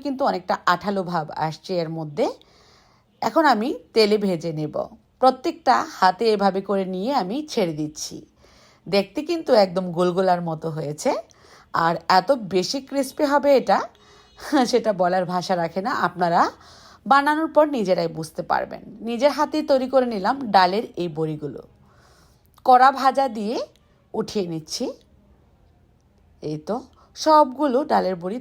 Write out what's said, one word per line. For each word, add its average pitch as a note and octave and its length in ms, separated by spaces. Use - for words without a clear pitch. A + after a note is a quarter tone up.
কিন্তু C#4 260
অনেকটা F#3 240
আঠালো F#3+ 300
ভাব D#3 140
আসছে D#3+ 260
এর D#3+ 160
মধ্যে। D#3+ 280
এখন D4+ 160
আমি G#3+ 140
তেলে G#3+ 300
ভেজে E3+ 360
নেব। D3+ 140
প্রত্যেকটা C4 540
হাতে F#3 260
এভাবে G3 340
করে G3 160
নিয়ে F#3+ 160
আমি F#3 140
ছেড়ে F3 280
দিচ্ছি। D3+ 360
দেখতে G3 420
কিন্তু E4 220
একদম F#3 200
গোলগোলার F3+ 520
মতো D#3+ 280
হয়েছে, D3+ 340
আর E3 100
এত F#3 120
বেশি F#3 240
ক্রিস্পি C4+ 440
হবে C#4+ 180
এটা, G3 180
সেটা A3 200
বলার F3+ 320
ভাষা F3+ 300
রাখে E3 240
না। C4+ 60
আপনারা F3 340
বানানোর D4 500
পর D4+ 80
নিজেরাই F3 420
বুঝতে D#3+ 320
পারবেন। - 320
নিজের A#3+ 280
হাতেই D4 340
তৈরি C4 220
করে B3+ 220
নিলাম G#3 220
ডালের F#3+ 300
এই F3 60
বড়িগুলো। D3 420
কড়া B3+ 240
ভাজা C4+ 260
দিয়ে A#3 200
উঠিয়ে G#3+ 380
নিচ্ছি। D#3+ 320
এই D3+ 240
তো, G#3 100
সবগুলো D4 540
ডালের F#3 320
বড়ি F#3+ 180